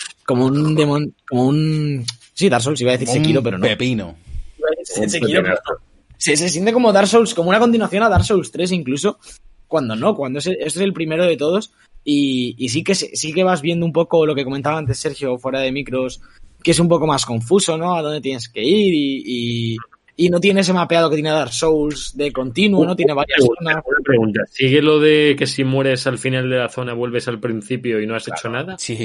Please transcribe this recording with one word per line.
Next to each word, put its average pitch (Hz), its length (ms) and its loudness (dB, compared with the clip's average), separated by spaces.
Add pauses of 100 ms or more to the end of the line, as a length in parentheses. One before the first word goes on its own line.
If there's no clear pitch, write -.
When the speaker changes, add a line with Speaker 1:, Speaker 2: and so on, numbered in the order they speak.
(260)
Speaker 1:
Como 127 220 2
un 151 280 2
Demon, 147 380 0 (160)
como 127 180 2
un... 151 560 0 (300)
Sí, 190 160 2
Dark 120 140 2
Souls, 139 180 -2
iba 123 80 2
a 127 40 4
decir 127 140 -2
Speaker 2:
Como - 120 2
un 151 40 2
Speaker 1:
Sekiro, 156 200 4
pero 110 160 -2
no. 98 80 0
Speaker 2:
pepino. 107 480 -2 (420)
Speaker 1:
Iba - 100 -4
a 160 120 -2
decir 196 240 -6
Speaker 3:
Un - 60 0
Speaker 1:
Sekiro, 139 340 0
pero - 0 - (120)
Speaker 3:
pepinazo. - 180 -4
Speaker 1:
no. - 140 -16 (300)
Se, - 180 0
se 170 140 0
siente 185 240 0
como 240 180 4
Dark 196 160 6
Souls, 220 280 4
como 170 140 0
una 202 100 4
continuación 226 440 2
a 233 60 4
Dark 180 160 4
Souls 190 260 0
tres 175 200 -2
incluso, 151 480 -2 (480)
cuando 127 280 -2
no, 170 200 0
cuando 139 240 -4
es, 143 80 -6
este 185 180 -2
es 156 120 -6
el 196 160 0
primero 160 320 -2
de 165 120 2
todos, 170 340 -2 (320)
y, 135 540 0
y 123 120 -4
sí 139 140 -2
que 196 120 0
se, - 200 -6
sí 156 180 -6
que 185 100 2
vas 180 180 2
viendo 170 240 -2
un 165 80 -2
poco 165 320 2
lo 151 80 0
que 139 100 -2
comentaba 143 360 -4
antes 139 180 -4
Sergio, 135 400 -4
fuera 131 220 -4
de 131 120 -2
micros, 131 500 -6 (420)
que 170 80 2
es 151 80 2
un 175 80 2
poco 160 180 2
más 147 220 0
confuso, 151 500 0
¿no? 175 180 -2
A 165 60 -2
dónde 151 200 -4
tienes 127 280 -8
que 107 140 -8
ir 190 320 4
y, 139 300 -2
y, 117 520 -4 (380)
y 175 140 4
no 175 100 2
tiene 196 220 4
ese 185 120 2
mapeado 165 360 2
que 156 80 0
tiene 151 120 -2
Dark 147 240 0
Souls 151 640 -2
de 143 140 -2
continuo, 160 520 2
¿no? 175 120 -2
Tiene 160 180 2
varias 147 280 0
Speaker 3:
Una 123 80 6
pregunta, 165 240 -2
Speaker 1:
zonas. 156 120 -6
Speaker 3:
una 139 180 -2
pregunta. 113 460 2
¿Sigue 135 320 2
lo 151 180 4
de 151 380 4
que 151 80 0
si 135 200 -2
mueres 135 420 0
al 127 100 -2
final 131 320 -2
de 127 80 0
la 120 120 -2
zona 123 240 -8
vuelves 120 340 -4
al 117 120 -4
principio 113 600 -4
y 107 60 -4
no 113 80 -4
has 110 120 -8
hecho 101 220 -8
nada? 147 300 -8
Speaker 2:
Sí, 120 260 -8